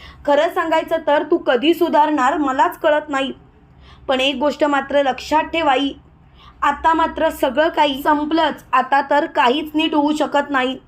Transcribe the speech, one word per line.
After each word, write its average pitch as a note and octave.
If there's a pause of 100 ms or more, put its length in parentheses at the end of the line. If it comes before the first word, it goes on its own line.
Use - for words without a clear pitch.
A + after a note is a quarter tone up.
(260)
खरं D4
सांगायचं E4 (100)
तर D4+
तू E4+
कधी C#4+
सुधारणार D4+
मलाच D4
कळत D4+
नाही. C4+ (760)
पण C4
एक C4+
गोष्ट C#4+
मात्र C#4+
लक्षात C#4
ठेव D#4+
आई, C#4 (680)
आता C#4+
मात्र D#4+
सगळं D4
काही D4
संपलंच, D4+
आता C4 (100)
तर D4+
काहीच D4+
नीट D#4+
होऊ D4
शकत C#4+
नाही." B3+